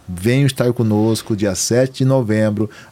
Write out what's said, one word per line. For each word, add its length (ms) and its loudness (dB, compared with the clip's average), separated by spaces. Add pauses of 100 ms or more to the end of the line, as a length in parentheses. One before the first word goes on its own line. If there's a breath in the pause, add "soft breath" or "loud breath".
Venham 380 0
estar 260 0
conosco 640 0
dia 200 -2
sete 440 0
de 60 0
novembro, 640 0 (220 loud breath)